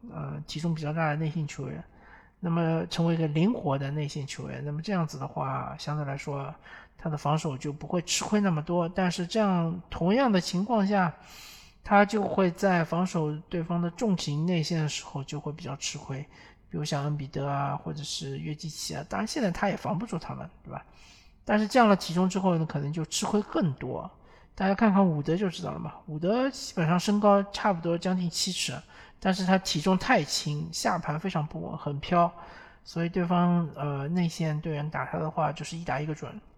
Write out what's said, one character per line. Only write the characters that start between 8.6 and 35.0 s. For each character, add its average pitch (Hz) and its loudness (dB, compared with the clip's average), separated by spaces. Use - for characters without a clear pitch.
多。 170 0
但 180 0
是 175 -2
这 220 0
样 175 2
同 180 2
样 254 4
的 190 6
情 175 -2
况 214 2
下， 190 4
他 202 8
就 208 0
会 190 2
在 180 4
防 170 0
守 156 0
对 170 -2
方 170 0
的 170 0
重 202 2
型 151 0
内 175 2
线 160 0
的 151 0
时 - -4
候 - -8
就 147 -8
会 147 -8
比 160 -10
较 202 -8
吃 - -8
亏， 135 -8
比 170 -6
如 151 -2
像 147 -2
恩 147 -2
比 139 -6
德 139 -4
啊， 143 0
或 160 -8
者 147 -8
是 139 -8
约 156 -6
基 151 -10
奇 - -8
啊。 160 -6
当 - -4
然 220 -2
现 302 -2
在 202 4
他 175 0
也 196 0
防 - -4
不 214 -4
住 196 -6
他 - -8
们， 131 -12
对 - -14
吧？ - -12
但 208 2
是 214 2
降 233 6
了 202 8
体 180 -4
重 185 4
之 190 -2
后 185 4
呢， 160 2
可 - -4
能 143 -2
就 160 -2
吃 - -4
亏 208 2
更 196 0
多。 131 -6
大 190 0
家 196 4
看 208 6
看 196 8
伍 156 4
德 156 2
就 196 2
知 170 -8
道 156 -4
了 151 -8
嘛， 165 -8
伍 151 -8
德 226 2
基 - -10
本 165 2
上 175 6
身 208 4
高 202 8
差 - 0
不 170 -2
多 170 2
将 185 0
近 180 0
七 - -2
尺， 139 -4
但 190 2
是 190 0
他 185 6
体 170 0
重 185 4
太 208 4
轻， 151 -4
下 180 0
盘 151 -4
非 190 -4
常 165 0
不 160 -8
稳， 170 -8
很 147 -6
飘， 175 4
所 - -4
以 170 0
对 175 0
方， 175 4
呃， 143 -4
内 170 2
线 156 -2
队 160 -4
员 147 -4
打 135 -4